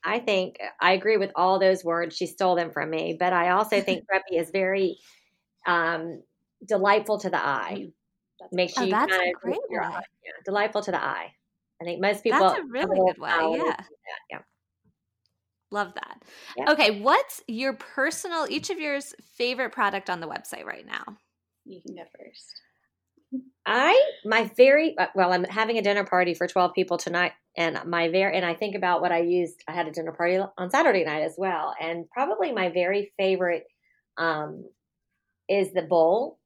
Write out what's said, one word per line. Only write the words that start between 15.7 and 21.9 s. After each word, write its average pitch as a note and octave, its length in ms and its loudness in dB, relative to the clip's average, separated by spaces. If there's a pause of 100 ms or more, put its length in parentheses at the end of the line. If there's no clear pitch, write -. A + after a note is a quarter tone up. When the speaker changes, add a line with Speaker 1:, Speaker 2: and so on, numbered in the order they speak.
Speaker 2:
Love G3+ 240 -4
that. - 280 -14 (340)
Speaker 1:
Yeah. C#4 140 2
Speaker 2:
Okay, A3 300 2
what's F4 460 2
your B3+ 260 -2
personal, D#4+ 760 -4
each D4 200 -6
of F4 100 -4
yours C#4+ 360 -6 (200)
favorite B3 360 -2
product G3+ 380 -2
on F3 100 -4
the E3 80 -8
website - 380 -12
right - 200 -12
now? - 180 -8 (640)
Speaker 3:
You F#3 160 -20
can - 140 -16